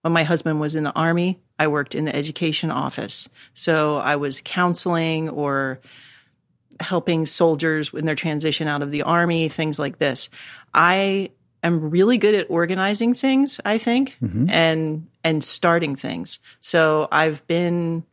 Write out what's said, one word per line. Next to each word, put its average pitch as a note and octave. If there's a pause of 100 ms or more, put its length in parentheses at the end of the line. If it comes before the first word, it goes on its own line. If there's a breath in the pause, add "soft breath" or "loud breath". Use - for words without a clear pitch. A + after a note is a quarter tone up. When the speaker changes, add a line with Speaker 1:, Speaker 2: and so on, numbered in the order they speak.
Speaker 1:
When E3
my E3
husband D#3
was D3+
in D3+
the C#3+
Army, F3 (180)
I D#3
worked D3
in D#3
the D3+
education D3+
office. C#3 (280 loud breath)
So D3+
I C#3+
was C#3
counseling E3
or C#3 (1000 loud breath)
helping E3
soldiers D#3
in D#3
their D#3
transition D3+
out D3
of C#3+
the D3
Army, E3+
things D#3
like C#3+
this. C3+ (460 loud breath)
I F#3+ (320)
am E3
really G3
good G#3
at F#3+
organizing F#3+
things, C4+
I G#3+
think, B3
Speaker 2:
Mm-hmm. A2+
Speaker 1:
and, D#3+ (180)
and D#3+
starting E3
things. - (220 soft breath)
So D#3
I've D#3
been E3+